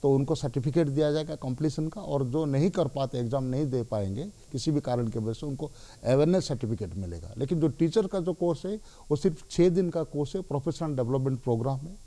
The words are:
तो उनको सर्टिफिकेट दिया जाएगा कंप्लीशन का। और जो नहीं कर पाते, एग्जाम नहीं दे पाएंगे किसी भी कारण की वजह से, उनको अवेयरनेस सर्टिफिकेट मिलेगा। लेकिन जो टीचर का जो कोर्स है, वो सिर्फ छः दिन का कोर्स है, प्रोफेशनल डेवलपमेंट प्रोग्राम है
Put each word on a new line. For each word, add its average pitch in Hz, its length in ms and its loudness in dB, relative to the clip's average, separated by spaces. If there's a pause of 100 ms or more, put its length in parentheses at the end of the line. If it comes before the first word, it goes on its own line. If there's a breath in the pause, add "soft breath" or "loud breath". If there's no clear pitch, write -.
तो 139 140 4
उनको 139 200 2
सर्टिफिकेट 143 520 0
दिया 147 240 2
जाएगा 151 240 -2
कंप्लीशन 147 520 -2
का। 196 140 -8
और 143 220 0
जो 143 220 0
नहीं 143 240 4
कर 175 180 2
पाते, 135 320 -2
एग्जाम 123 240 0
नहीं 131 220 0
दे 127 180 0
पाएंगे 104 400 -2 (280 loud breath)
किसी 139 200 -2
भी 143 100 2
कारण 120 260 0
की 113 120 -4
वजह 110 140 -2
से, 151 120 -8
उनको 143 260 -6 (320 loud breath)
अवेयरनेस 151 440 4
सर्टिफिकेट 107 480 -4
मिलेगा। 85 420 -8
लेकिन 143 220 0
जो 160 80 4
टीचर 165 400 2
का 196 120 -2
जो 175 140 -2
कोर्स 175 320 0
है, 196 100 -4 (360 loud breath)
वो 151 40 2
सिर्फ 156 360 0
छः 175 180 6
दिन 180 200 2
का 160 140 -2
कोर्स 143 320 -4
है, 190 60 -4
प्रोफेशनल 147 540 -2
डेवलपमेंट 131 480 0
प्रोग्राम 127 360 0
है 165 160 -12 (120)